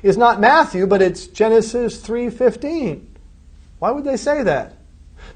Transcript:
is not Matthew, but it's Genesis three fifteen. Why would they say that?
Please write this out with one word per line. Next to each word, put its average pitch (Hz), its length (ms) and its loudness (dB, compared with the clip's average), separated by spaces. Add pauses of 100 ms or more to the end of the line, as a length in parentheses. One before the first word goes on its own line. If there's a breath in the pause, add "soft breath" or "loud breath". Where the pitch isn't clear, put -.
is 190 120 4
not 226 240 2
Matthew, 226 460 4
but 190 160 2
it's 180 240 -2
Genesis 220 680 0
three 240 340 -6
fifteen. 247 800 -4 (720)
Why 190 100 0
would 285 140 -4
they 269 120 -2
say 285 280 -2
that? 143 300 -2 (600 loud breath)